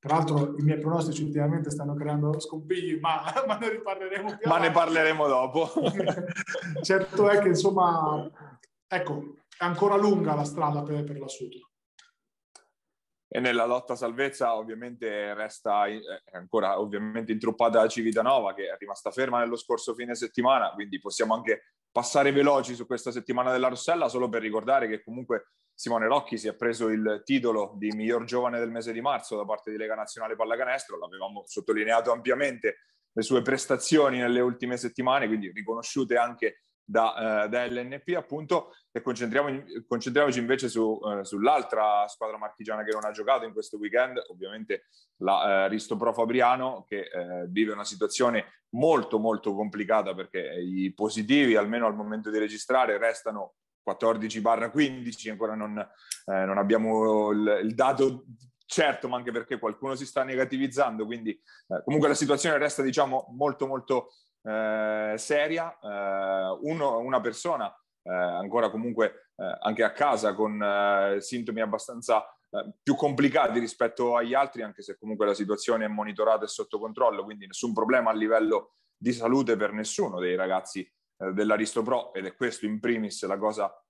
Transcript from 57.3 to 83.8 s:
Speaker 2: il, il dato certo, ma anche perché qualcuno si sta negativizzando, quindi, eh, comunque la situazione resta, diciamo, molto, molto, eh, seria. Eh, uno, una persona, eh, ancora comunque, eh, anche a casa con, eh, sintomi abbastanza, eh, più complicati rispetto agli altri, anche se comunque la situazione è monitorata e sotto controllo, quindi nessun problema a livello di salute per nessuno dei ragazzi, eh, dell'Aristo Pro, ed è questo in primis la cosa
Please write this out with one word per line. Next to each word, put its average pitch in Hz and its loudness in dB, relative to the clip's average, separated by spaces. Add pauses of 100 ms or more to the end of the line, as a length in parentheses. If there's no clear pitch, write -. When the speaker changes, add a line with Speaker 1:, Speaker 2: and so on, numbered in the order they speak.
Speaker 2:
il, 104 2
il 110 -2
dato 135 2 (420)
certo, 143 0
ma 123 -4
anche 120 -6
perché 113 -4
qualcuno 120 -4
si 131 -10
sta 135 -2
negativizzando, 131 0
quindi, 113 -6
eh, - -8
comunque 147 4
la 147 4
situazione 147 2
resta, 147 0
diciamo, 131 0 (100)
molto, 139 0
molto, 131 -2 (360)
eh, 107 -2
seria. 156 -2
Eh, 98 -2
uno, 143 0
una 127 0
persona, 120 -4 (340)
eh, 90 -8
ancora 95 0
comunque, 113 -2
eh, 95 -6
anche 107 0
a 107 2
casa 110 2
con, 107 0
eh, 101 2
sintomi 113 -6
abbastanza, 110 0 (260)
eh, 104 -6 (100)
più 139 2
complicati 135 2
rispetto 120 0
agli 120 0
altri, 135 0
anche 101 -12
se 98 -12
comunque 107 -2
la 101 4
situazione 107 0
è - -2
monitorata 107 0
e 104 -6
sotto - -6
controllo, 110 0
quindi 101 -14
nessun 110 -6
problema 113 2
a 110 2
livello 110 2 (200)
di 120 -2
salute 117 2
per 101 0
nessuno 107 -4
dei 90 0
ragazzi, 95 -2
eh, - -10
dell'Aristo 107 2
Pro, 120 -2
ed 95 -6
è 92 -10
questo 117 -4
in 107 -4
primis 113 -2
la 98 -2
cosa 104 -2 (180)